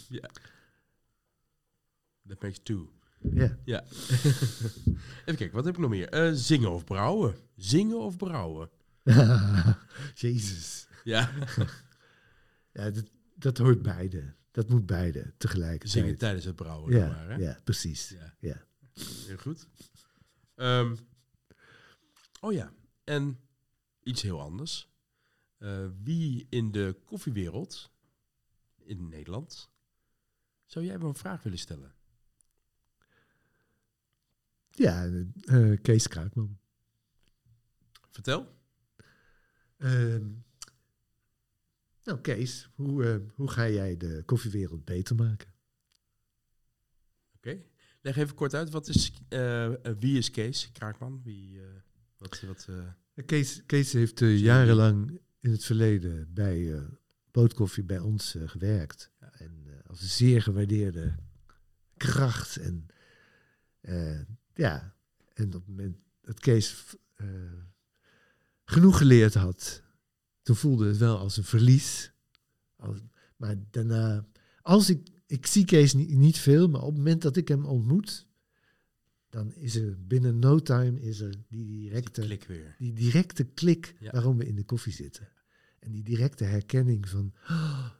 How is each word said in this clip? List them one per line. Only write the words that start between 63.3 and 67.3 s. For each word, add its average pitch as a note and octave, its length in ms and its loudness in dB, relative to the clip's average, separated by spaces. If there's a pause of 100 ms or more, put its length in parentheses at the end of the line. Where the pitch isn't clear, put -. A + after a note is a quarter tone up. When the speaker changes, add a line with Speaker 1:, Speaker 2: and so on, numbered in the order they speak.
Speaker 2:
eh, E2 400 -8 (340)
ja, F2+ 400 -4 (400)
en A2 120 -2
op F#2 60 -6
het F2+ 140 -12
moment G2 300 -10 (240)
dat - 200 -14
Kees, - 560 0 (180)
eh, G2+ 120 -12 (1400)